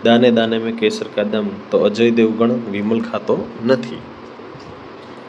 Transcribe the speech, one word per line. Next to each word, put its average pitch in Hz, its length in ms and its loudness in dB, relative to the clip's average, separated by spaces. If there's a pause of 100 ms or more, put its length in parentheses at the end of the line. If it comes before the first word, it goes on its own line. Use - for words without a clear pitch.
"દાને 117 280 6
દાને 113 260 2
મેં 113 200 -4
કેસર 107 280 0 (100)
કા 107 80 2
દમ", 107 220 -2 (260)
તો 104 60 4
અજય 104 340 4
દેવગણ 113 400 4
વિમલ 110 500 -2
ખાતો - 360 -2 (280)
નથી, 123 320 0 (1300)